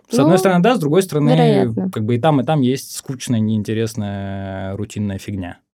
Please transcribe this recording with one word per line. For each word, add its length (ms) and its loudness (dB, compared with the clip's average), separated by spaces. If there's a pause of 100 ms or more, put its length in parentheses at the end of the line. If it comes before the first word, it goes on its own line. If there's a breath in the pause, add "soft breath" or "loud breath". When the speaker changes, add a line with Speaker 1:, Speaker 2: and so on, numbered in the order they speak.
Speaker 1:
С 80 -2
Speaker 2:
Ну, 60 4
Speaker 1:
одной 160 6
стороны, 220 4
да, 140 4
с 40 -2
другой 220 2
стороны, 280 0
Speaker 2:
вероятно. 640 2
Speaker 1:
как 120 -4
бы 120 0
и 40 -2
там, 220 2
и 20 -6
там 160 0
есть 340 -2
скучная, 460 -4
неинтересная, 1400 -4
рутинная 420 -6
фигня. 420 -10 (140)